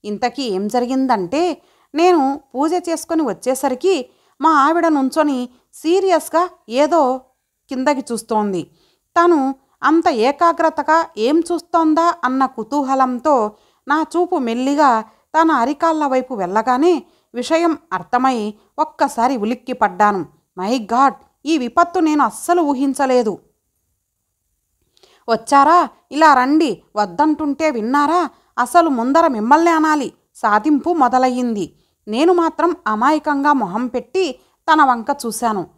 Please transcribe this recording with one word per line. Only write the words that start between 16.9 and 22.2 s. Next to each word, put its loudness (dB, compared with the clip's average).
విషయం 0
అర్థమై -2
ఒక్కసారి -2
ఉలిక్కిపడ్డాను. -2
"My -2
God, 0
ఈ 0
విపత్తు -2
నేను 2